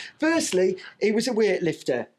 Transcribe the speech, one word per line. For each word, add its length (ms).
Firstly, 580
he 100
was 160
a 40
weightlifter. 760